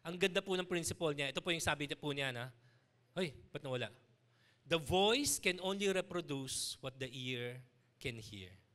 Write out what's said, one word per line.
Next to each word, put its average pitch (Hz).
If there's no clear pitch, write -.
Ang 170
ganda 190
po 196
ng 180
principle 170
niya. 143
Ito 165
po 175
yung 160
sabi 147
po 147
niya, 135
na, 123
"Hoy, 170
ba't 143
nawala?" 123
"The 165
voice 208
can 180
only 196
reproduce 165
what 131
the 131
ear 127
can 117
hear." 98